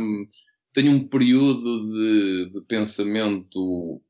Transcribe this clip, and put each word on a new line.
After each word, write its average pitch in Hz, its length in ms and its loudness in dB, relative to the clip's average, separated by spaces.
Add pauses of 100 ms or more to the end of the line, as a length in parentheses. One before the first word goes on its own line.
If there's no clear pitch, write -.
(760)
tenho 143 180 4
um 135 160 2
período 120 840 2
de, 101 600 0
de 98 140 -10
pensamento 101 1400 -4